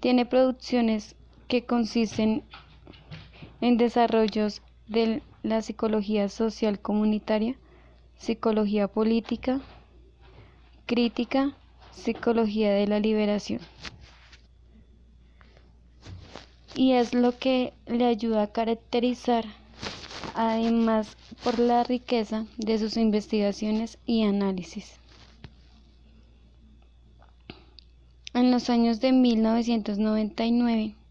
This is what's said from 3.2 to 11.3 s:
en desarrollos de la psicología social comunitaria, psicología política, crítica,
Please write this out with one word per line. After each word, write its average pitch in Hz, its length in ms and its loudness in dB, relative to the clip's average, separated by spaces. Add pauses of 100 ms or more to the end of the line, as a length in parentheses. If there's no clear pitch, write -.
en 240 160 2
desarrollos 220 800 0 (280)
de 226 340 -2 (200)
la 220 200 -2
psicología 214 680 -2
social 214 520 -4
comunitaria, 214 760 -2 (600)
psicología 214 720 0
política, 226 720 -2 (1300)
crítica, 240 720 -2 (360)